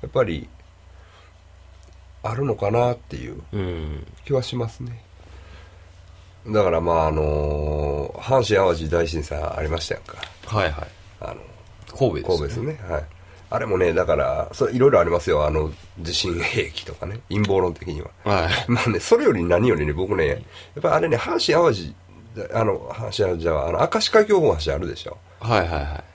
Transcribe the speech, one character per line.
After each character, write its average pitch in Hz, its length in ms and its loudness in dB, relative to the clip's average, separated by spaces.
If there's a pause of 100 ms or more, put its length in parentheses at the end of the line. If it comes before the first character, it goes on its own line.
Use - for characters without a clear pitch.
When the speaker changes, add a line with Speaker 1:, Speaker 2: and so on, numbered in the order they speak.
Speaker 1:
や - 60 -10
っ - 20 -12
ぱ 131 140 2
り 80 240 -6 (1800)
あ 110 100 -4
る 135 100 -2
の 120 120 0
か 101 160 0
な 120 220 2
っ - 20 -10
て - 200 -14
い 62 140 -10
う 73 100 -14 (120)
Speaker 2:
う 104 60 -4
ん。 82 480 -6 (180)
Speaker 1:
気 - 80 -4
は 131 100 2
し - 140 -8
ま 117 120 -4
す - 120 -14
ね。 120 240 -12 (1400)
だ 107 160 4
か 90 60 4
ら 82 100 2
ま 85 140 2
あ、 80 120 4
あ 78 60 2
の 73 960 0
ー、 - 100 -12
阪 131 240 2
神 104 140 2
淡 95 180 4
路 80 160 -4
大 85 160 2
震 80 160 -4
災 73 180 -6
あ 78 220 -4
り 76 60 -4
ま 78 120 -2
し - 80 -10
た - 60 -4
や - 60 -10
ん - 40 -20
か。 - 120 -18 (300)
Speaker 2:
は 104 200 0
い 78 60 0
は 76 100 -8
い。 - 60 -12 (320)
Speaker 1:
あ - 80 -10
の、 - 80 -12 (600)
Speaker 2:
神 107 260 0
戸 - 0 -
で - 0 -
す - 0 -
ね。 - 20 -8
Speaker 1:
神 90 140 2
戸 76 80 -2
で 71 40 -4
す 117 120 -6
ね。 147 180 -8 (100)
は 78 80 -2
い。 73 60 -6 (480)
あ 113 60 -2
れ 123 80 -4
も 98 120 0
ね、 87 140 4
だ 90 140 2
か 82 100 2
ら、 71 360 0
そ - 140 0
れ - 80 -2
い 123 40 0
ろ 127 100 8
い - 40 8
ろ 95 80 8
あ 85 40 6
り 82 60 0
ま 85 100 2
す - 80 -6
よ。 76 160 4
あ 76 60 2
の、 76 220 0 (260)
地 85 160 -8
震 85 260 -2
兵 - 300 -2
器 - 140 -10
と - 100 -12
か - 100 -12
ね。 104 240 -10
陰 101 160 0
謀 98 140 2
論 90 160 2
的 - 140 -12
に 76 120 -6
は。 - 100 -12 (140)
Speaker 2:
は 92 240 2
い。 95 220 -2
Speaker 1:
ま 120 160 2
あ - 20 2
ね、 95 120 0
そ - 160 4
れ 277 80 2
よ 214 80 6
り 90 120 2
何 87 240 4
よ 104 60 6
り 76 100 -2
ね、 73 80 -2
僕 95 240 -2
ね、 80 120 2
や 71 60 0 (440)
っ 147 40 -12
ぱ 165 120 2
あ 147 60 4
れ 165 80 0
ね、 - 80 2
阪 - 140 -4 (140)
神 - 80 2
淡 160 220 6
路、 85 200 -8 (600)
あ 113 100 2
の、 101 140 0
阪 - 220 -10
神 110 120 -6
淡 92 260 0
路 - 20 -6
じ 82 80 0
ゃ、 76 180 0
あ 85 60 -2
の、 104 200 2
明 226 60 0
石 214 120 0
海 214 160 6
峡 208 120 4
大 120 180 4
橋 73 180 -2
あ 73 40 -2
る 92 80 -4
で 57 100 -8
し - 120 -14
ょ。 - 100 -14 (220)
Speaker 2:
は 113 160 0
い 98 60 4
は 85 40 0
い - 20 -4
は 82 120 -2
い。 71 240 -8 (100)